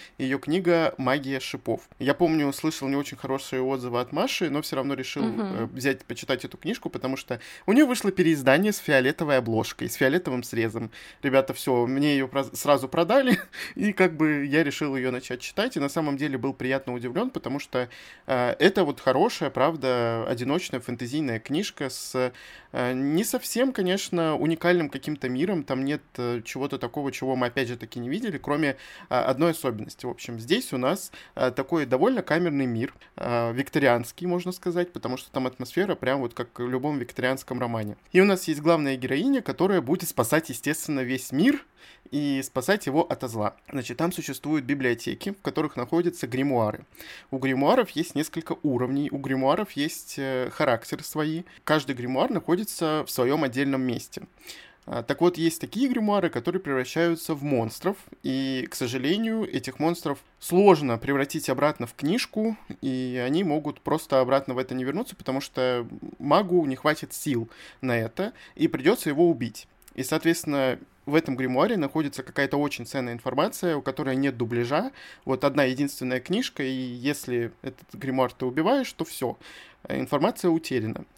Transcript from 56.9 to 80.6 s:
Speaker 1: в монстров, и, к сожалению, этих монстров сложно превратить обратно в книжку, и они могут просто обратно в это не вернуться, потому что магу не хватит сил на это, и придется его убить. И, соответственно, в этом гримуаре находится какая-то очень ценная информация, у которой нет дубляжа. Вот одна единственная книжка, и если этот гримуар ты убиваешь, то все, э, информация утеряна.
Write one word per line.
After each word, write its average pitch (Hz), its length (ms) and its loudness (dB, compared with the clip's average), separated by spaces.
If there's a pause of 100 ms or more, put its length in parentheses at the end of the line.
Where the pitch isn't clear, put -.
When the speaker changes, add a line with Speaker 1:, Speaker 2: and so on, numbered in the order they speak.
Speaker 1:
в 139 80 -6
монстров, 143 540 0 (260)
и, 135 480 -2
к - 40 -10
сожалению, 180 760 0
этих - 280 -4
монстров 156 400 0 (200)
сложно 160 580 6
превратить 139 520 0
обратно 139 380 2
в - 80 -18
книжку, 214 640 0 (240)
и 127 440 -2
они 156 200 2
могут 147 360 -2
просто 143 400 2
обратно 131 340 2
в 123 40 0
это 131 160 -4
не 127 100 -2
вернуться, 160 300 -4
потому 135 260 -2
что 127 460 0 (320)
магу 170 460 4
не 135 120 0
хватит 151 360 0
сил 117 360 -2 (320)
на 123 160 2
это, 117 360 -2 (220)
и 160 140 4
придется 160 400 2
его 160 200 4
убить. 120 380 -4 (280)
И, 127 80 -4
соответственно, 156 760 0 (280)
в 143 80 2
этом 147 220 2
гримуаре 135 400 2
находится 147 460 -2
какая-то 139 340 -2
очень 143 280 -2
ценная 123 280 -6
информация, 151 640 -2
у 135 40 -4
которой 139 360 -2
нет 135 200 0
дубляжа. 120 540 0 (340)
Вот 131 200 0
одна 139 200 4
единственная 131 560 -2
книжка, 202 420 -2
и 131 80 -2
если 123 800 -2 (120)
этот - 300 -12
гримуар 131 400 0
ты - 120 -4
убиваешь, 175 480 2
то 165 120 -4
все, - 320 -4 (520)
э, 131 100 -2
информация 147 520 2
утеряна. 131 540 -2 (120)